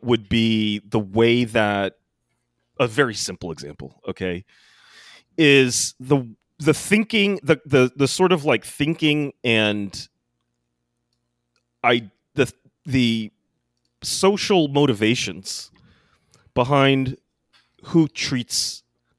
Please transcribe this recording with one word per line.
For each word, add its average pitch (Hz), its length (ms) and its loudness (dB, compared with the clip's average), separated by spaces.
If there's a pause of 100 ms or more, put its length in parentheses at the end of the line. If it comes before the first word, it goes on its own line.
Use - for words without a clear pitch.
would 113 260 0
be 110 520 0
the 101 200 -4
way 117 460 2
that, 104 520 -2 (840)
a 123 80 0
very 117 260 -2
simple 90 380 -10
example, 73 560 -16
okay, 92 360 -8 (960)
is 139 640 4
the, 131 240 0 (320)
the 151 160 2
thinking, 208 680 0
the, 139 240 0
the, 127 300 4
the 139 140 0
sort 180 240 2
of, 147 100 -2
like, 143 220 0
thinking 151 680 -2 (120)
and 104 680 -2 (1700)
I, 117 280 0 (220)
the, 131 180 0 (340)
the 117 460 0 (720)
social 190 640 0
motivations 117 1040 -2 (840)
behind 135 600 2 (680)
who 165 260 2
treats - 720 -6 (360)